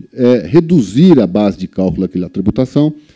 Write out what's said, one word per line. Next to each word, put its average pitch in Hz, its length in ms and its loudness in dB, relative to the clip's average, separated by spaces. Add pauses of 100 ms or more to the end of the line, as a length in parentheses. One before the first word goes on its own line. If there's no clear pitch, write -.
(140)
é, 120 340 0
reduzir 151 720 2
a 98 80 2
base 98 300 -2
de 92 100 -12
cálculo 92 400 -4
daquela 90 220 -8
tributação 131 680 -2 (200)